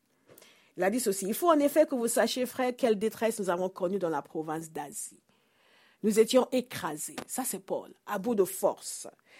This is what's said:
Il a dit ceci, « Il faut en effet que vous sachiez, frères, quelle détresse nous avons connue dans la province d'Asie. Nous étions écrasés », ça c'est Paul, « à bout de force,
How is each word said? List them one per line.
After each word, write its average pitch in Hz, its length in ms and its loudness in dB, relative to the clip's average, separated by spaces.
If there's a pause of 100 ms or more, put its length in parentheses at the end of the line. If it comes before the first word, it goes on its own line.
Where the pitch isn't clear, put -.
(760)
Il 175 80 0
a 196 60 4
dit 240 100 0
ceci, « 196 280 -2
Il 220 60 -2
faut 349 160 2
en 311 80 6
effet 294 260 6
que 285 120 0
vous 233 100 0
sachiez, 233 400 0
frères, 247 300 -2
quelle 220 200 2
détresse 220 440 -2
nous 190 100 0
avons 180 180 0
connue 185 300 -2
dans 175 100 -2
la 147 140 -2
province 160 480 -8
d'Asie. 147 500 -12 (840)
Nous 208 160 6
étions 233 320 4
écrasés », 160 640 -4 (100)
ça - 180 -6
c'est 202 140 -6
Paul, « 156 340 -6 (140)
à 208 140 -4
bout 226 160 0
de 196 80 4
force, - 640 -4 (320)